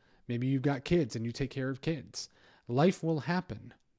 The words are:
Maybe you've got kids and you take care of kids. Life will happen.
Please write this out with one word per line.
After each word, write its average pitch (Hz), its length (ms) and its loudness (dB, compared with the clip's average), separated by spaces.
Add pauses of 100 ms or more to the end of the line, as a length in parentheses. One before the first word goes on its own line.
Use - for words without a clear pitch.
(280)
Maybe 123 200 0
you've 135 160 2
got 139 220 0
kids 165 300 2
and 113 80 -4
you 117 80 -2
take 131 200 -4
care 131 180 -4
of 135 120 -6
kids. - 480 -6 (380)
Life 151 360 4
will 160 160 2
happen. 123 560 -4 (240)